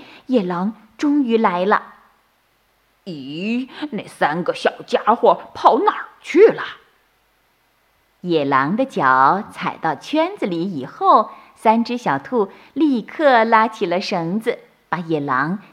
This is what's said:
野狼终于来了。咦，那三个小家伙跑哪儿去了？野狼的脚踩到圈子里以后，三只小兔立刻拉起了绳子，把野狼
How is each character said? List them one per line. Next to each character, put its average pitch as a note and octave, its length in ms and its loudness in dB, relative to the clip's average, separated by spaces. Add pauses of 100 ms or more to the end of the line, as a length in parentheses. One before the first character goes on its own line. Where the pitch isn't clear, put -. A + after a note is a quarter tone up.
(280)
野 B3+ 140 0
狼 F3+ 560 -6
终 D4 260 0
于 A3+ 140 0
来 F#3 280 2
了。 - 280 -2 (1080)
咦， F#3 680 -8 (220)
那 F#3+ 160 -10
三 E3+ 360 -2
个 - 120 -4
小 - 160 0 (160)
家 - 260 0
伙 - 400 2
跑 - 260 4
哪 G#4 120 0
儿 - 140 -6 (160)
去 F#4+ 260 4
了？ - 160 2 (1600)
野 E3 220 -2
狼 C#3 320 0
的 C4 100 0
脚 C#3+ 680 2
踩 - 280 -8
到 D#3+ 140 -4
圈 D#4+ 420 -4
子 E4+ 120 -6
里 E3+ 160 -4
以 F3 200 -6
后， C#4 460 2 (260)
三 A3+ 280 2
只 A#3+ 120 -4
小 F#3 220 -2
兔 G3+ 320 -2 (240)
立 C4+ 300 0
刻 C4 400 2
拉 A3+ 240 4
起 - 180 -6
了 F3 160 -2
绳 F3+ 380 -4
子， A3 200 -4 (300)
把 D#3+ 80 -6
野 E3 220 -4
狼 C#3+ 400 -2 (140)